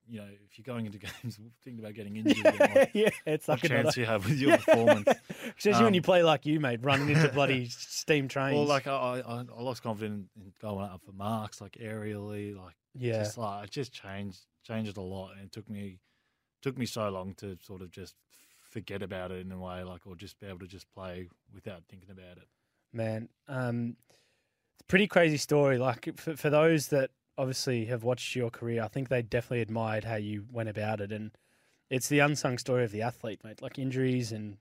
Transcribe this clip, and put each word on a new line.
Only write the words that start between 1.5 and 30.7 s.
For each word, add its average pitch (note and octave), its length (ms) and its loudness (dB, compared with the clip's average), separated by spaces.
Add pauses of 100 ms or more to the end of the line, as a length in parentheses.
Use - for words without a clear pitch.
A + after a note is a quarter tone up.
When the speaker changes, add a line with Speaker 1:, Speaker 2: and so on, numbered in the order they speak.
Speaker 1:
thinking A#2 200 -14
about G#2 120 -12
getting G#2 200 -10
injured G#3+ 300 2
again, G#3 260 6
Speaker 2:
<laughs> G3+ 40 4
Speaker 1:
like, C4+ 180 8
Speaker 2:
Yeah, G#3 160 4 (160)
it's D#3 220 -2
Speaker 1:
what D3+ 160 2
Speaker 2:
like D#3+ 80 2
another A#2+ 120 4
Speaker 1:
chance - 120 2
do B2+ 60 -2
you A2+ 60 0
have G#2+ 180 0
with C#3 140 2
Speaker 2:
<laughs> - 0 -
Speaker 1:
your D4+ 180 6
performance? A#3 520 6 (480)
Speaker 2:
Especially G#3 260 6
when A3 120 6
you F3+ 40 6
Speaker 1:
Um, D#3 40 -4
Speaker 2:
play F3+ 200 6
like D#3 220 4
you, D3+ 140 0
mate, B2 240 0
running C#3 260 2
into D3+ 200 6
Speaker 1:
<laughs> B2+ 40 -6
Speaker 2:
bloody C3 360 2
steam - 580 0
trains. C#3 280 0
Speaker 1:
Well, D3 100 4
like, C#3+ 220 2
I, B2+ 380 -2
I, A#2+ 180 -8 (140)
I A#2 40 -10
lost B2 220 -6
confidence G#2 540 -6
in G2 240 -20
going G2+ 240 -6
up F#2 180 -12
for G2+ 80 -20
marks, G#2 480 -6
like, G2+ 220 -16
aerially, G#2 720 -8
like, F#2 200 -18 (220)
Speaker 2:
Yeah. A2+ 260 0
Speaker 1:
just, G#2 140 -4
like, G#2 280 -6
it G2 60 -14
just C#3 200 -8
changed, G2 480 -12 (240)
changed A2 320 -6
a G#2 60 -10
lot, F#2+ 320 -10
and G2+ 80 -20
it G2 100 -20
took G#2+ 180 -16
me, G2+ 300 -12 (600)
took C3+ 160 -4
me B2 80 -2
so G#2+ 240 -2
long F#2+ 260 -8
to F#2+ 260 -12
sort F#2 200 -16
of F2+ 100 -16
just F#2 240 -16 (460)
forget G2+ 400 -10
about F#2 300 -8
it F#2 140 -8
in F#2 60 -10
a F#2 80 -10
way, F#2 240 -8
like, F2+ 220 -14
or F#2+ 100 -16
just F#2 240 -18
be G#2+ 80 -18
able F#2 120 -12
to F#2 80 -14
just F2 240 -20
play F#2 380 -12 (240)
without F#2+ 360 -14
thinking F#2 220 -20
about F2+ 260 -20
it. - 100 -20 (460)
Speaker 2:
Man, A2+ 360 -4 (180)
um, A#2+ 480 -4 (140)
it's - 720 -20
a - 40 -20
pretty F#3+ 220 6
crazy D#3+ 300 6
story. C#3+ 420 4
Like, B2+ 380 -2
for, D#3+ 180 -8
for D3 140 -2
those D3+ 400 6
that C3+ 220 2 (260)
obviously C3 480 -2
have A#2 180 -4
watched B2 320 -2
your B2 140 0
career, A#2 340 -4
I G#2+ 40 -4
think C3+ 220 -4
they B2+ 120 2
definitely A#2+ 400 -2
admired A2 440 -2
how A2+ 100 -4
you G#2 360 -6
went A2+ 180 -4
about G#2+ 300 -2